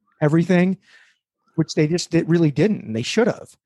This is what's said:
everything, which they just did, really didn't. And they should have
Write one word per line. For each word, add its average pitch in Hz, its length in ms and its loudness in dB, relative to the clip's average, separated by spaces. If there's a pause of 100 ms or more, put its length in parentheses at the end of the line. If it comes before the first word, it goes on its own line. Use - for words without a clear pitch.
(200)
everything, 175 580 2 (760)
which 160 180 -2
they 156 120 2
just 170 240 -4
did, 165 180 0
really 165 220 2
didn't. 175 340 0
And 110 120 -8
they 117 60 -4
should 226 240 0
have - 280 -8 (120)